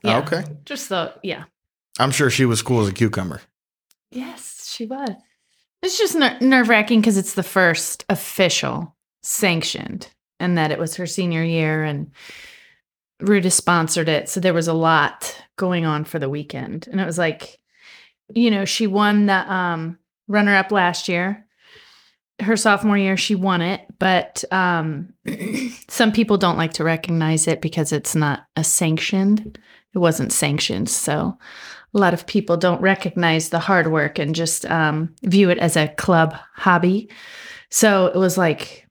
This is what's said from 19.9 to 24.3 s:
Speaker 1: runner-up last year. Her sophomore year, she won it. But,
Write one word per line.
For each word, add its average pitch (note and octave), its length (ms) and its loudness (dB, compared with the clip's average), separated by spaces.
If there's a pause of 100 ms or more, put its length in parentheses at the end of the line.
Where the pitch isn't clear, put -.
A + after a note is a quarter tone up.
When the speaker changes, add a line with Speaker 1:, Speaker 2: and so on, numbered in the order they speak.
Speaker 1:
runner-up G3+ 420 2
last F3+ 380 0
year. F#3 360 -4 (960)
Her G#3+ 160 0
sophomore G3+ 400 2
year, F#3+ 200 2
she G#3 180 0
won F#3 260 0
it. F3 240 -4 (140)
But, - 540 0